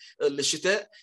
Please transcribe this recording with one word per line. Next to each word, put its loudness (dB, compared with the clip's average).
الشتاء، 0